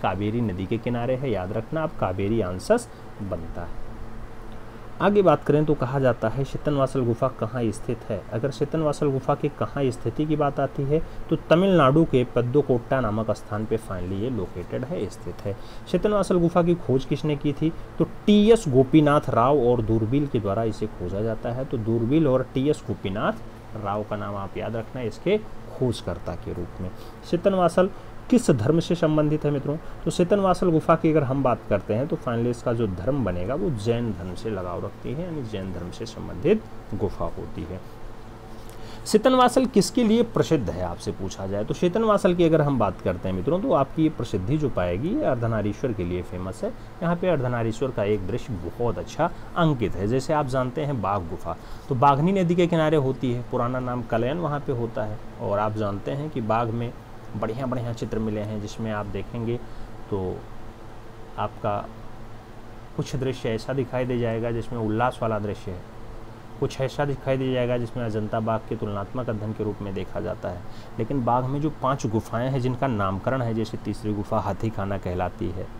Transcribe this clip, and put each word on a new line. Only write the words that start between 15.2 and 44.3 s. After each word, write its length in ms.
है। 160
शेतनवासल 460
गुफा 260
की 120
खोज 300
किसने 300
की 180
थी? 200
तो 40
टीएस 640
गोपीनाथ 640
राव 300
और 220
दूरबील 460
के 120
द्वारा 240
इसे 240
खोजा 340
जाता 300
है। 140
तो 120
दूरबील 500
और 260
टीएस 340
गोपीनाथ 460
राव 200
का 120
नाम 200
आप 220
याद 180
रखना 260
है 60
इसके 320
खोजकर्ता 580
के 180
रूप 280
में। 100
शेतनवासल 580
किस 220
धर्म 280
से 160
संबंधित 500
है 60
मित्रों? 260
तो 60
शेतनवासल 600
गुफा 240
की 160
अगर 120
हम 200
बात 160
करते 240
हैं, 140
तो 80
finally 320
इसका 260
जो 140
धर्म 380
बनेगा, 300
वो 140
जैन 420
धर्म 240
से 140
लगाव 360
रखती 280
है, 100
यानी 200
जैन 300
धर्म 180
से 140
संबंधित 580
गुफा 300
होती 380
है। 180
शेतनवासल 580
किसके 380
लिए 200
प्रसिद्ध 460
है, 140
आपसे 280
पूछा 360
जाए, 180
तो 80
शेतनवासल 600
की 80
अगर 180
हम 180
बात 220
करते 280
हैं 60
मित्रों, 260
तो 120
आपकी 300
ये 60
प्रसिद्धि 480